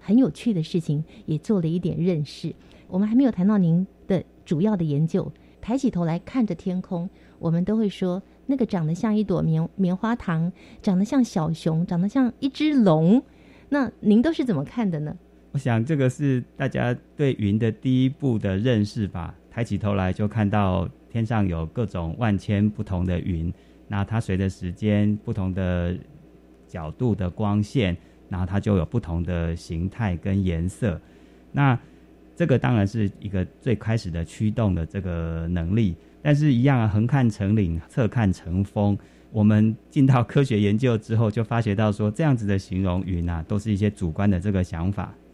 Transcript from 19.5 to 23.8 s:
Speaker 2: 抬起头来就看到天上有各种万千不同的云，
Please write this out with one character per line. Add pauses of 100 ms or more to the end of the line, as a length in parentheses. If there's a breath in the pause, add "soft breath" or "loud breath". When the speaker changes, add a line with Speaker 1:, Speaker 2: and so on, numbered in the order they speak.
Speaker 2:
抬
起
头
来
就
看
到 (220)
天
上
有
各
种
万
千
不
同
的
云， (360 loud breath)